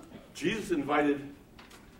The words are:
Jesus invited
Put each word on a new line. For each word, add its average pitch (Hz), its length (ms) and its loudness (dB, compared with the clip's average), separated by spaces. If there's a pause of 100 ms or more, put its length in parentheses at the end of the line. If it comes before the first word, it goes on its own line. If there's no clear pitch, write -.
(340)
Jesus 185 380 -2
invited 143 580 2 (720)